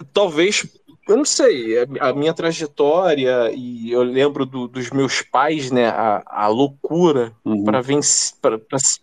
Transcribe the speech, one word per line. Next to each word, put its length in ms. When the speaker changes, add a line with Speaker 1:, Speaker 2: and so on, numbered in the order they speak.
Speaker 1:
talvez, 520
eu 100
não 80
sei, 520
a, 100
a 40
minha 200
trajetória, 1200
e 380
eu 100
lembro 440
do, 220
dos 220
meus 320
pais, 500
né, 180
a, 360
a 220
loucura 880
Speaker 2:
Uhum. 200
Speaker 1:
pra 160
venc-, 600
pra, 160
pra 220
se 240